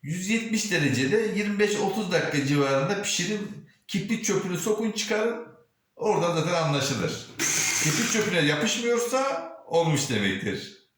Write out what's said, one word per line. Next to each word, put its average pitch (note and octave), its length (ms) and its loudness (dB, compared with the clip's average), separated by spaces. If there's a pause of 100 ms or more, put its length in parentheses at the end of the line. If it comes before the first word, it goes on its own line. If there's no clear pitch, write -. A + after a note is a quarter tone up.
yüz F3+ 260 -6
yetmiş G#3+ 420 -2
derecede C#3+ 460 2 (200)
yirmi G3+ 220 -2
beş G#3 180 2
otuz G3 360 -2
dakika C#3+ 340 0
civarında C#3+ 560 2
pişirin. - 680 -4 (200)
Kibrit - 360 -2
çöpünü F#3+ 340 0
sokun, G#3+ 340 0
çıkarın. A3+ 540 -2 (500)
Oradan E3+ 380 2
zaten E3 200 0
anlaşılır. C#3 720 0 (560)
Kibrit D#3 300 2
çöpüne F#3+ 280 2
yapışmıyorsa A#3 1120 0 (140)
olmuş D#3+ 440 2
demektir. G2 760 -2 (140)